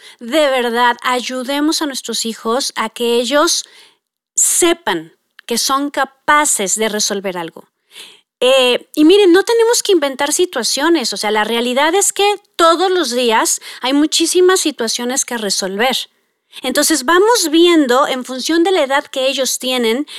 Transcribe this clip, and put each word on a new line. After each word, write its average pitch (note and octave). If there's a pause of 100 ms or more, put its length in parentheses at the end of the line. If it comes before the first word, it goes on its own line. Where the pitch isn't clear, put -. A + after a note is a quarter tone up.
(200)
de C4+
verdad, A#3+
ayudemos B3+
a D#4+
nuestros A#3+
hijos A3+
a A3
que A#3
ellos C4+ (720)
sepan G#3+ (320)
que A#3
son C#4
capaces C#4+
de A3
resolver G3+
algo. - (720)
Eh, B3+
y D4+
miren, F#4+
no F#4+
tenemos A#4
que G4+
inventar C#4+
situaciones. C#4+
O G3+
sea, G#3
la G#3+
realidad B3
es G4
que G4+ (220)
todos E4+
los E4
días B3 (200)
hay B3+
muchísimas E4+
situaciones B3
que A#3+
resolver. G3+ (520)
Entonces, C4+
vamos F4+
viendo D4+
en B3+
función D#4
de G4
la E4+
edad C#4
que C4
ellos C4
tienen B3+ (100)